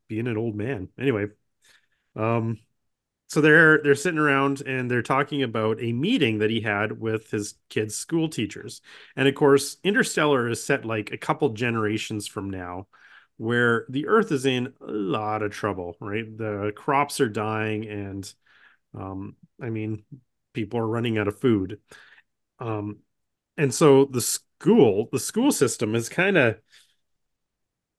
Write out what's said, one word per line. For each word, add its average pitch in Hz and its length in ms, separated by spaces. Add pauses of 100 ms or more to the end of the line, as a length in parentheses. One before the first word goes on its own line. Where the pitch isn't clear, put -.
being 113 200
an 113 100
old 110 180
man. 104 420
Anyway, 113 300 (880)
um, 113 440 (720)
so 160 120
they're, 156 420
they're 143 100
sitting 160 260
around 139 420
and 131 280
they're 123 140
talking 139 400
about 110 360
a 117 140
meeting 135 460
that 107 100
he 110 120
had 110 380
with 110 300
his 104 260 (140)
kids' 107 260
school 160 320
teachers. 113 540 (340)
And 135 120
of 139 80
course, 139 480
Interstellar 151 680
is 117 140
set, 135 200
like, 110 280
a 127 60
couple 151 320
generations 110 760
from 98 240
now, 92 380 (500)
where 117 500
the 135 200
Earth 214 240
is 135 160
in 127 340
a - 100
lot 107 520
of 104 80
trouble, 95 480
right? 110 380
The 104 380
crops 143 460
are 127 80
dying 107 580
and, 98 460 (640)
um, 98 380 (260)
I 127 80
mean, 110 340 (500)
people 113 260
are 113 80
running 113 320
out 101 80
of 101 120
food. 104 400 (760)
Um, 107 400 (600)
and 143 140
so 139 340
the 127 160
school, 117 920
the 131 80
school 254 320
system 113 420
has 113 160
kinda 170 480 (1400)